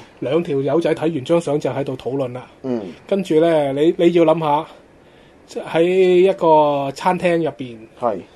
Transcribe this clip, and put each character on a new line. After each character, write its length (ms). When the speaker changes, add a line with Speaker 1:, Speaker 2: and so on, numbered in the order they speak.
Speaker 1:
兩 220
條 180
友 200
仔 140
睇 60
完 100
張 160
相 180
就 120
喺 120
度 140
討 200
論 160
啦。 140
Speaker 2:
嗯。 200
Speaker 1:
跟 160
住 160
呢， 320
你， 260
你 140
要 120
諗 140
下， 280
即 140
係 40
喺 180
一 40
個 580
餐 260
廳 200
入 120
邊， 260
Speaker 2:
係。 180